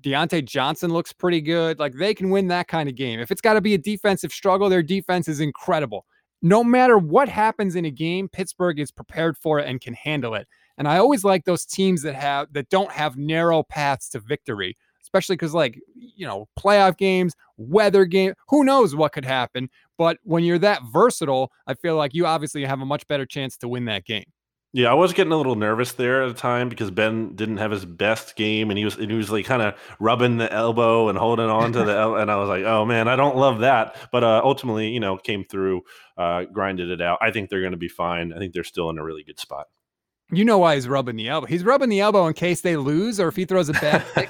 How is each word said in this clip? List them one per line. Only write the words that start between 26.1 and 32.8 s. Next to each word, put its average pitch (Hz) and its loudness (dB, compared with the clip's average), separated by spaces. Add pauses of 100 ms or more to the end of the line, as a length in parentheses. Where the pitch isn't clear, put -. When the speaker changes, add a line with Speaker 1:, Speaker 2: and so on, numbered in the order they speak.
Speaker 2:
at 131 -2
the 120 -10
time 123 -2
because 110 -6
Ben 110 -2
didn't 107 -4
have 107 -2
his 95 -6
best 101 -2
game, 107 -2
and 98 -2
he 104 -2
was, 104 -4
and 104 -6
he 113 -2
was, 104 -4
like, 104 -2
kinda 113 0 (240)
rubbing 120 2
the 113 -2
elbow 113 2
and 95 0
holding 113 0
on 113 2
to 117 0
the 104 0
el-, 110 0
and 107 0
I 104 0
was 101 -2
like, 95 -2
"Oh, 107 2